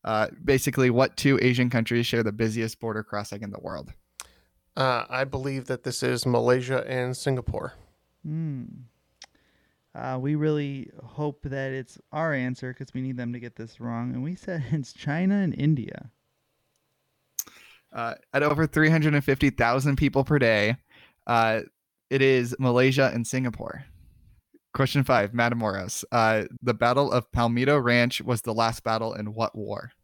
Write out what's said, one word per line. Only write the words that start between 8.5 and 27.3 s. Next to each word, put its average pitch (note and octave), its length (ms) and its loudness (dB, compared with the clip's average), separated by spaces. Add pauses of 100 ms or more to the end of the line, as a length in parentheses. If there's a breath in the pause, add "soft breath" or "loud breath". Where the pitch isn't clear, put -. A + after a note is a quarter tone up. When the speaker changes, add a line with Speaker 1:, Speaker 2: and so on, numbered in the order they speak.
Speaker 3:
Uh, B2+ 260 -6
we C#3+ 140 -2
really D3 560 -2 (140)
hope D3 400 -8
that C3+ 280 -6
it's C3 260 -10 (140)
our D#3 220 -2
answer B2+ 400 -4
'cause - 200 -14
we C3 60 -4
need C3 160 -6
them A#2+ 160 -6
to B2 60 -10
get A#2 180 -14
this A2+ 240 -14
wrong. A#2+ 320 -6
And B2+ 120 -6
we F3 100 -6
said E3+ 320 -6
<laughs> A2+ 60 -4
it's D3+ 200 -4
China F3+ 440 0
and F#3+ 180 0
India. C#3 560 0 (1800 loud breath)
Speaker 1:
Uh, A#2 220 -6 (180)
at C#3 100 2
over D3 240 2
three D#3 240 4
hundred D#3 240 4
and D3 100 2
fifty C#3 260 4
thousand C3 460 2
people C#3 280 2
per D3+ 140 4
day, A2+ 380 4 (500 soft breath)
uh, A2+ 340 2 (500)
it C3+ 120 2
is B2+ 360 4
Malaysia B2+ 560 4
and A#2 120 -2
Singapore. C3 580 -6 (880)
Question C3+ 320 2
five, G#2+ 260 2
Matamoros. A#2 800 -2
Uh, A2 340 2 (160)
the A#2 140 0
Battle B2+ 380 2
of A#2+ 180 0